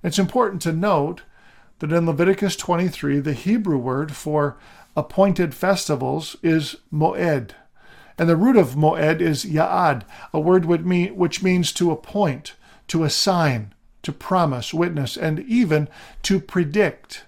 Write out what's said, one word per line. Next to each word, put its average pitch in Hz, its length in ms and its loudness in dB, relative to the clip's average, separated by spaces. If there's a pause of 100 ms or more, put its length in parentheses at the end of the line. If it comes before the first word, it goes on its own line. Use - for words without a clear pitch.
It's 170 160 -2
important 196 460 0
to 165 80 0
note 170 520 0 (560)
that 151 120 -4
in 170 140 2
Leviticus 180 500 2
twenty-three, 170 640 -2
the 143 140 -2
Hebrew 190 440 0
word 131 380 -4
for 151 420 -2 (380)
appointed 175 580 0
festivals 156 880 -2
is 160 360 0 (160)
moed. 151 580 0 (680)
And 165 120 2
the 165 80 4
root 240 180 4
of 143 200 4
moed 156 440 2
is 160 260 0
ya'ad, 156 580 0 (300)
a 156 60 0
word 175 260 4
would 165 200 0
mean, 180 300 0
which 175 280 -2
means 180 300 0
to 175 180 0
appoint, 156 640 -4 (340)
to 165 160 0
assign, 147 680 0 (300)
to - 100 -6
promise, 156 600 -2
witness, 160 440 -2
and 156 240 -2
even 196 480 2 (340)
to 196 160 2
predict. - 880 -2